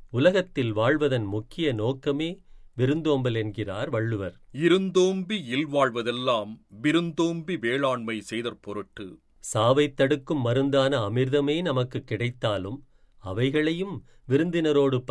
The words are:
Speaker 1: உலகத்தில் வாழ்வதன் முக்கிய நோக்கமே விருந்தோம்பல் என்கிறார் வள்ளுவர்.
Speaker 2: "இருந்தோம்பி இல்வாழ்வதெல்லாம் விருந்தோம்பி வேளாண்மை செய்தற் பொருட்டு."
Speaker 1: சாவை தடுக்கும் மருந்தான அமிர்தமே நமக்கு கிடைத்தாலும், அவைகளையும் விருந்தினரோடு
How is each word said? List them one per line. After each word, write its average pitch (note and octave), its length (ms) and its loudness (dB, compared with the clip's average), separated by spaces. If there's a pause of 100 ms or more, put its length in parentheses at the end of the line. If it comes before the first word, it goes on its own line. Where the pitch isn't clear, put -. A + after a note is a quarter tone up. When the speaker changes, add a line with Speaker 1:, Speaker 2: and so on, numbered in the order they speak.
(100)
Speaker 1:
உலகத்தில் C#3+ 640 2
வாழ்வதன் B2+ 520 2
முக்கிய A2 480 -4
நோக்கமே C3+ 680 -2 (360)
விருந்தோம்பல் C3+ 580 2
என்கிறார் G#2+ 560 -4
வள்ளுவர். A2 500 -2 (120)
Speaker 2:
"இருந்தோம்பி F#3 1000 2
இல்வாழ்வதெல்லாம் B2 1080 0 (220)
விருந்தோம்பி E3 760 0
வேளாண்மை A#2 600 -2
செய்தற் A2 420 -8
பொருட்டு." G2+ 560 -12 (200)
Speaker 1:
சாவை C3 540 2
தடுக்கும் C#3 520 0
மருந்தான C3+ 520 2
அமிர்தமே C3 680 0
நமக்கு B2+ 420 -2
கிடைத்தாலும், A2+ 840 -4 (320)
அவைகளையும் D3+ 840 -2 (240)
விருந்தினரோடு C#3+ 840 2